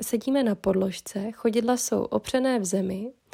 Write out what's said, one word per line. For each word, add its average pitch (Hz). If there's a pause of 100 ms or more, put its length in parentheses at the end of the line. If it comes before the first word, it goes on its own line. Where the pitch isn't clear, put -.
sedíme 262
na 208
podložce, 190
chodidla 233
jsou 214
opřené 254
v 190
zemi. 190 (220)